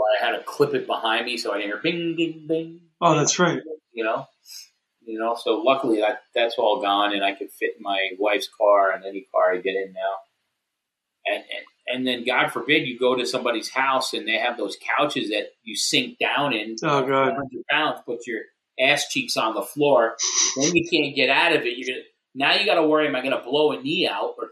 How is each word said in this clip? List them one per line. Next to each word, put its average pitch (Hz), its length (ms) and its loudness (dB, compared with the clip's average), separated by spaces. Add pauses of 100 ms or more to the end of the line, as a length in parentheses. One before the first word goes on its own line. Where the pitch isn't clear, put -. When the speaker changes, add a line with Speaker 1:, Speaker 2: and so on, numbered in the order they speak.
(200)
Speaker 1:
I 120 40 0
had 110 120 0
to - 80 -10
clip 139 300 0
it - 120 -2
behind 113 400 -2
me 120 120 -6
so 110 140 -4
I 101 40 -2
didn't 104 140 -4
hear 104 120 -6
bing, 170 340 -2
bing, 160 300 -2
bing. 165 340 -4 (200)
Speaker 2:
Oh, 170 120 6
Speaker 1:
bing, 151 60 4
Speaker 2:
that's - 200 2
right. 160 200 4 (340)
Speaker 1:
You 113 120 -4
know, 120 220 -2 (760)
you 110 140 -10
know. 117 240 -2
So 113 140 0
luckily 123 440 2
that, 107 200 0 (140)
that's 117 240 2
all 104 220 2
gone, 101 340 2
and 98 100 -2
I 101 80 0
can 98 160 -10
fit - 300 -4
in 110 40 -20
my 98 360 -2
wife's 104 380 0
car 101 360 4
and 95 120 -6
any 98 300 -10
car 92 200 4
I - 20 0
get 95 180 -4
in 95 180 -4
now. 95 220 -4 (1120)
And, 104 140 -2
and, - 220 -12 (240)
and 127 180 -4
then, 120 180 -2
God 123 280 2
forbid, 139 340 0
you 120 120 -8
go 127 180 4
to 120 100 -2
somebody's 117 440 -2
house 131 440 0
and 110 140 -6
they 110 100 0
have 117 180 -2
those 101 200 -6 (200)
couches 113 340 -2
that 104 160 -2 (180)
you 104 120 -2
sink 123 420 0
down 123 340 0
in, 110 320 -4
Speaker 2:
Oh, 143 180 4
God. 127 60 -2
Speaker 1:
four 135 260 4
hundred 135 340 -8
pounds, 156 380 0
put 120 200 -8
your 110 140 -6 (400)
ass 143 280 4
cheeks - 280 -4
on 113 180 0
the - 80 -4
floor, 131 540 4 (400)
then 156 180 2
you 165 140 0
can't 143 280 0
get 131 140 2
out 165 240 4
of 139 80 0
it. 120 160 -4
You're 127 180 -6
gonna, - 80 -12 (300)
now 147 200 0
you 202 120 0
gotta 170 200 4
worry: 151 220 4
am 131 80 -2
I 127 60 -2
gonna 127 200 -2
blow 143 300 2
a - 100 -8
knee 156 260 0
out 120 300 -4
or - 140 -10